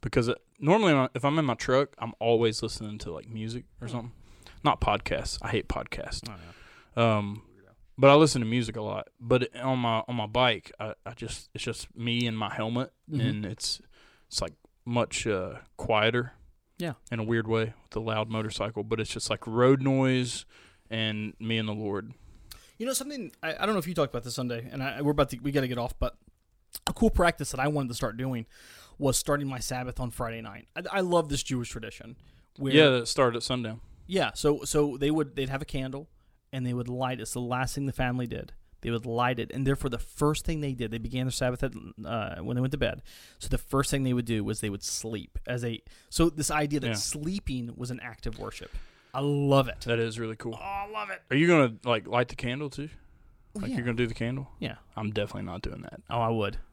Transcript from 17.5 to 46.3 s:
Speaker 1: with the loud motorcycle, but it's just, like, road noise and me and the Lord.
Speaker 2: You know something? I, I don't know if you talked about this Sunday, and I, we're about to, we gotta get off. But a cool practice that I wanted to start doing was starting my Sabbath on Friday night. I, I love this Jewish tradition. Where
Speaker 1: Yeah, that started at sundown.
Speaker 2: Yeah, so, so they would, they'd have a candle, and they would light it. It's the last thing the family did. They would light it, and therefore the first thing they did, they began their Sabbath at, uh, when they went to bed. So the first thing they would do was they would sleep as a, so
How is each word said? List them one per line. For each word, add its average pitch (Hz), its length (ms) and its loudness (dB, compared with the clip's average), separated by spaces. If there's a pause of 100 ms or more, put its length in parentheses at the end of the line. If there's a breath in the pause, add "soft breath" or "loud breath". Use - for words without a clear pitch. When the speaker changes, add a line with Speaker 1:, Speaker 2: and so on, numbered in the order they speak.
Speaker 1:
with - 260 -12
the 107 100 -4
loud 110 280 0
motorcycle, 107 540 -4
but 110 160 -2
it's 107 120 -4
just, - 180 -6
like, 107 180 -2
road 127 340 6
noise 131 640 2 (440 soft breath)
and 107 500 -2
me 113 180 -2
and 110 120 0
the 104 40 -2
Lord. 107 380 -4 (680 loud breath)
Speaker 2:
You 226 100 -4
know 269 60 -2
something? 262 380 -6 (120)
I, 160 100 -4
I - 140 -2
don't 214 60 2
know 196 60 2
if 156 80 -4
you 180 60 -4
talked 156 180 2
about 120 120 -4
this 120 100 -8
Sunday, 120 380 -4
and 135 100 -6
I, 131 220 -4
we're 147 80 4
about 147 180 4
to, 143 80 -6
we 135 140 -4
gotta 139 160 2
get 123 100 -2
off. 120 220 -4
But - 180 0 (720)
a - 60 0
cool 220 180 6
practice 170 400 4
that 127 80 -6
I 135 80 2
wanted 143 220 0
to 123 40 -8
start 113 240 -2
doing 127 300 -4 (500 loud breath)
was 135 200 2
starting 143 300 0
my 131 120 -4
Sabbath 127 400 -6
on 127 100 -2
Friday 113 320 -6
night. 104 340 -14
I, 175 60 -8 (100)
I 196 100 2
love 175 280 4
this 139 140 -2
Jewish 123 260 -4
tradition. 113 460 -12 (420 soft breath)
Where 135 160 -2
Speaker 1:
Yeah, 151 160 12
that 123 180 4
started 120 300 4
at 113 60 -4
sundown. 120 380 -4 (260)
Speaker 2:
Yeah, 165 260 0
so, 147 300 2
so 147 340 2
they 143 140 2
would, 147 240 0
they'd 135 140 -2
have 135 120 -4
a - 40 -8
candle, 139 440 -6 (420)
and 131 140 -4
they 123 80 0
would 123 160 -4
light 127 300 -2
it. - 40 -6
It's - 100 -8
the 123 60 -4
last 123 360 -2
thing 139 100 -2
the 135 80 -2
family 123 320 -2
did. - 280 -8 (280)
They 113 80 -4
would 117 160 -2
light 120 320 0
it, 113 160 -6
and 135 140 -2
therefore 135 240 0
the 113 80 -4
first - 440 0
thing 160 180 -2
they 139 120 -2
did, 120 160 -4
they 113 80 -4
began 120 300 -2
their 127 40 -2
Sabbath 123 320 0
at, 127 100 -2 (300)
uh, 107 380 -6
when 117 140 -2
they 123 60 2
went 131 100 2
to 147 80 -4
bed. - 240 0 (340 loud breath)
So - 100 -10
the 131 120 2
first - 320 2
thing 139 100 2
they 127 120 2
would 123 120 2
do 110 180 0
was 104 160 -2
they 107 120 -2
would 101 120 -6
sleep - 640 -6
as 123 180 -4
a, 117 200 -6 (260 soft breath)
so 165 220 4